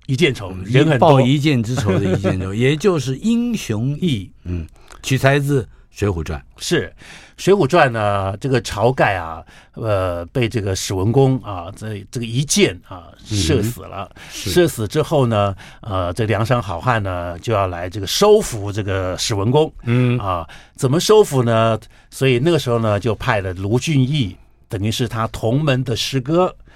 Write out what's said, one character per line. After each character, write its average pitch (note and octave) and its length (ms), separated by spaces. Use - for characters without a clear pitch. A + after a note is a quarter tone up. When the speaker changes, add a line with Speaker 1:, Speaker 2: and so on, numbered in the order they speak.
Speaker 1:
一 C3+ 100
箭 C#3+ 180
仇， F#2+ 200
Speaker 2:
嗯， F#2 100
Speaker 1:
人 C3 220
很 D3 120
多。 C#3+ 220
Speaker 2:
一 - 20
报 A#2+ 40
一 C#3 120
箭 C#3 240
之 A2+ 120
仇 G2+ 240
的 G2+ 60
一 F#2+ 160
箭 F#2+ 200
仇， F#2 120
Speaker 1:
<laughs> G2+ 40
Speaker 2:
也 C3 180
就 E3+ 240
是 C3 180
英 A#3 380
雄 B2+ 460
义。 D3+ 200
Speaker 1:
义。 F#2 100
Speaker 2:
嗯， F2 220
取 C3 160
材 C#3 200
自 C#3 240
《水 - 180
浒 E2 160
传》。 D2 160
Speaker 1:
是， A#2 340
《水 - 160
浒 G3 140
传》 D3+ 240
呢， G2+ 500
这 C#3+ 80
个 C3 140
晁 A2 280
盖 C3 260
啊， E2 260
呃， F#2 580
被 B2 160
这 G#2+ 140
个 F#2+ 120
史 - 200
文 F#2+ 180
恭 C3 300
啊， F#2+ 240
这， G#2+ 340
这 - 80
个 A#2 60
一 A#2+ 180
箭 D3 320
啊， F2 200
Speaker 2:
嗯。 G#2+ 60
Speaker 1:
射 - 260
死 G#2 200
了。 F#2 280
Speaker 2:
是。 - 180
Speaker 1:
射 E3+ 180
死 A2+ 220
之 D3+ 140
后 C#3+ 240
呢， G2+ 280
呃， F#2 320
这 A#2 100
梁 G#2+ 200
山 A#2+ 180
好 F2+ 180
汉 A2 220
呢， F2 380
就 A#2 120
要 G2 140
来 F2 240
这 G#2+ 100
个 F#2+ 60
收 G#3+ 340
服 G#2 320
这 G#2+ 100
个 F#2+ 360
史 - 160
文 G2 160
恭。 D3+ 200
Speaker 2:
嗯。 B2 360
Speaker 1:
啊， F#2 300
怎 C3 160
么 D3+ 80
收 G#3 240
服 C#3 200
呢？ A2+ 360
所 - 160
以 B2+ 160
那 E3+ 80
个 E3 80
时 C3+ 120
候 A#2 80
呢， G#2+ 200
就 A2 160
派 G#2+ 280
了 F#2 100
卢 G2 260
俊 C#3 220
义， B2+ 340
等 G2 120
于 A2 80
是 A#2 160
他 A2+ 200
同 A#2+ 360
门 C3 220
的 B2 100
师 C3+ 260
哥， E3+ 340